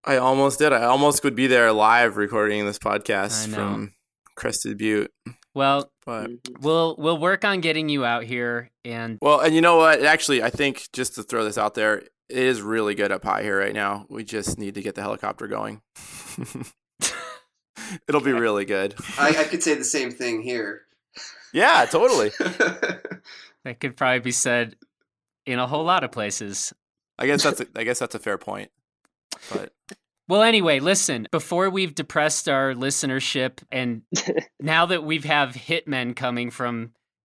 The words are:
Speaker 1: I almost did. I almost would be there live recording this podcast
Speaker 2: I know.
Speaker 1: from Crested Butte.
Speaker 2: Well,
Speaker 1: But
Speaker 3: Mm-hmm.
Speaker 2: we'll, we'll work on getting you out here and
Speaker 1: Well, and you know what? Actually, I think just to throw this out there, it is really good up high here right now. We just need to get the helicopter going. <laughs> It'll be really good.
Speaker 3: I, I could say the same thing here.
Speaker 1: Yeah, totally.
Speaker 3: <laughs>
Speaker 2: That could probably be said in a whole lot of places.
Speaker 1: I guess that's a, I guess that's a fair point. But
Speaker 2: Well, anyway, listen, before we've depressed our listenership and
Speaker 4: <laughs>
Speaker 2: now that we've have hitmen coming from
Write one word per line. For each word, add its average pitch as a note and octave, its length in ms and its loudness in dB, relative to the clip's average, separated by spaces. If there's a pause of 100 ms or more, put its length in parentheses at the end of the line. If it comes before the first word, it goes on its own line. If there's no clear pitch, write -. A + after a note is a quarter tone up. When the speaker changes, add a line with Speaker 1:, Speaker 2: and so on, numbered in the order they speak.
Speaker 1:
I C#3 140 2
almost C3+ 400 4
did. D3+ 140 4
I A#2+ 120 4
almost C#3 400 4
would C#3 100 2
be B2+ 120 2
there A#2+ 260 6
live A2 440 6
recording G#2 500 0
this G2+ 120 -4
podcast G#2 680 -2
Speaker 2:
I G#2+ 60 -8
know. G#2+ 60 -8
Speaker 1:
from G#2 360 -6 (440)
Crested A2 420 -6
Butte. G#2+ 340 -2 (420)
Speaker 2:
Well, C#3 360 0 (140)
Speaker 1:
But A2+ 240 -8
Speaker 3:
Mm-hmm. A#2+ 340 -14
Speaker 2:
we'll, D#3+ 360 0
we'll D#3 200 0
work F#3 260 0
on G3 160 0
getting D#3+ 280 -2
you C#3 160 0
out A#2 200 -2
here A#2+ 460 -6 (140)
and A#2 380 -8
Speaker 1:
Well, C#3+ 180 4
and D#3+ 140 4
you D#3+ 60 6
know E3+ 160 8
what? D#3+ 260 8
Actually, D3 400 4
I A#2 80 0
think C#3 420 -4
just B2+ 220 -4
to A2 80 -10
throw A2+ 220 -2
this G#2+ 120 -4
out G#2+ 180 0
there, G#2+ 240 2 (300)
it B2+ 100 -4
is B2+ 220 2
really G#2 340 0
good G2+ 180 0
up F#2+ 120 -4
high G2+ 180 0
here G2+ 160 -2
right G2+ 160 0
now. G2+ 340 -4
We A2+ 160 -12
just G#2 340 -6
need G2+ 160 -10
to G2+ 80 -10
get G2 120 -6
the - 80 -10
helicopter G#2 440 -6
going. G#2+ 340 -6 (560)
<laughs> - 320 -12 (1400)
It'll D3 120 2
be C3+ 120 0
really A2 320 0
good. G2 300 -2 (240)
Speaker 3:
I, C#3+ 180 4
I D#3 80 2
could E3+ 180 -4
say D#3 120 2
the - 100 -4
same B2+ 260 -4
thing A#2+ 320 -6
here. A2+ 400 -8 (680)
Speaker 1:
Yeah, G3 380 6
totally. E3+ 460 4
Speaker 3:
<laughs> - 40 -12 (1200)
Speaker 2:
That B2 160 -12
could C3 160 -6
probably B2+ 240 2
be B2 100 -4
said A#2+ 460 0 (680)
in B2 120 -4
a B2+ 80 0
whole D3 180 -2
lot F3 200 2
of B2 80 -8
places. G#2 600 -6 (440)
Speaker 1:
I - 80 -4
guess C#3+ 160 2
that's C#3+ 200 0
a, A#2 120 -6
I A2+ 100 -6
guess B2 140 -2
that's A#2+ 160 -6
a A2+ 40 -8
fair G#2 180 -4
point. G2+ 340 -10 (800)
But - 220 -10 (560)
Speaker 2:
Well, G3 140 4
anyway, F#3+ 380 4
listen, C#3+ 500 0
before F3 400 0
we've F#3 240 -4
depressed D3+ 520 -2
our C3+ 280 0
listenership C3 840 -2 (120)
and B2 300 -4 (300)
Speaker 4:
<laughs> - 280 -6
Speaker 2:
now D#3+ 240 2
that F3 180 0
we've D3+ 220 -4
have D3 300 0
hitmen C3+ 600 -4
coming A#2+ 360 -4
from A#2 420 -6 (320)